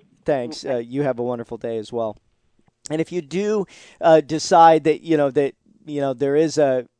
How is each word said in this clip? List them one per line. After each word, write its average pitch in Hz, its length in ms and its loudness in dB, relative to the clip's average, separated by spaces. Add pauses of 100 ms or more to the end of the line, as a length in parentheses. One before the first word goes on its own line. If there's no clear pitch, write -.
(260)
Thanks. 143 400 -4
Uh, 131 120 -4
you 120 260 -6
have 127 160 -4
a 120 40 -4
wonderful 120 340 -8
day 113 220 -8
as 107 120 -12
well. 113 260 -6 (720)
And 156 120 -2
if 165 100 -6
you 175 100 -6
do, 196 440 -4 (340)
uh, 160 220 6
decide 160 640 4
that, 151 160 0
you 160 160 0
know, 143 140 2
that, 139 240 -2 (300)
you 147 160 -8
know, 135 120 -2
there 139 220 -2
is 156 220 0
a, 131 280 0 (140)